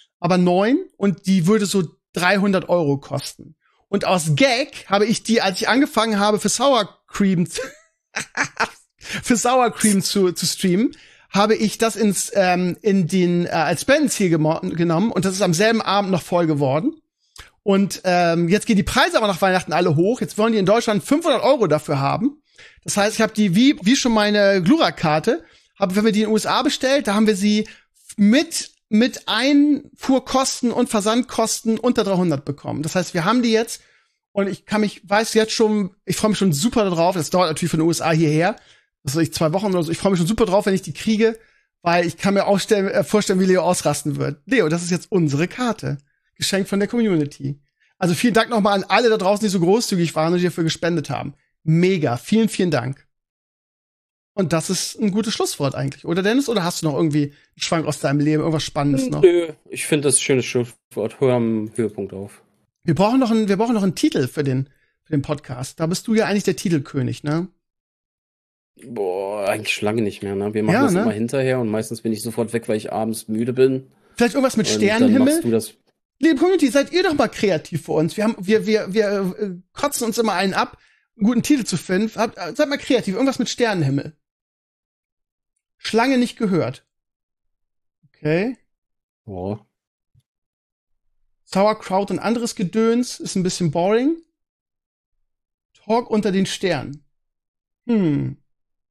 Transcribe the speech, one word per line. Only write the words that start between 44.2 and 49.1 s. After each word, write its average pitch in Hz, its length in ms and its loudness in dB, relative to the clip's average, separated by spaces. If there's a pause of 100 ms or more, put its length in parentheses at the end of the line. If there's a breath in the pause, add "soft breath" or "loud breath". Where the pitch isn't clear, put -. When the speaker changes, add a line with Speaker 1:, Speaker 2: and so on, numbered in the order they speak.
Speaker 1:
Leo, 202 220 2
das 170 140 -2
ist 175 80 -8
jetzt 180 220 -4
unsere 160 360 2
Karte. 196 500 -6 (380)
Geschenk - 320 -2
von 196 120 -2
der 202 80 0
Community. 160 720 -2 (380)
Also 175 160 0
vielen 240 200 2
Dank 226 160 2
nochmal 208 240 2
an 190 140 -2
alle 226 220 4